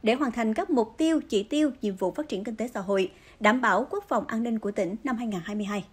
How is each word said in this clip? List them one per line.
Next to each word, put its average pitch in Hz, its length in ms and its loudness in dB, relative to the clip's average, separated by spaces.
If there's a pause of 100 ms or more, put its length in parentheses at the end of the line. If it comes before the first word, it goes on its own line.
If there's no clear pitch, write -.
để 220 100 4
hoàn 262 180 2
thành 220 220 0
các 349 160 -2
mục 233 280 2
tiêu, 320 320 2
chỉ 208 140 2
tiêu, 294 280 2 (100)
nhiệm 202 140 -2
vụ 185 160 -2
phát 302 180 -6
triển 196 140 -4
kinh 226 120 -6
tế 220 180 -6
xã 214 60 -6
hội, 196 320 0 (280)
đảm 254 220 4
bảo 220 280 4
quốc 403 180 -4
phòng 240 200 0
an 226 160 -4
ninh 226 160 -2
của 208 120 -4
tỉnh 196 320 -2
năm 254 140 -2
hai 240 100 -4
ngàn 190 160 -4
hai 202 120 -6
mươi 208 100 -2
hai. 202 280 -4